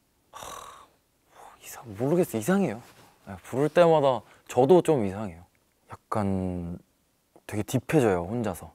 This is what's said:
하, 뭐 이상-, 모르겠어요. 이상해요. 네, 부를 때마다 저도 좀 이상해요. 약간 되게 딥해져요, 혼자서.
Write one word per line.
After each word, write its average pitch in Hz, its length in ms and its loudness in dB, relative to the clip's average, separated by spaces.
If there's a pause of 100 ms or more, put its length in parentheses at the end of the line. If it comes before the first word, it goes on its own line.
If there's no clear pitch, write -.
(320)
하, - 560 -18 (460)
뭐 - 100 -20 (200)
이상-, - 340 -16
모르겠어요. 139 420 0
이상해요. 127 420 -2 (460)
네, 98 160 -12
부를 143 260 -2
때마다 151 520 4 (260)
저도 139 340 6
좀 143 240 2
이상해요. 92 380 -8 (480)
약간 92 880 -4 (680)
되게 101 160 -6
딥해져요, 113 600 0
혼자서. 98 500 -6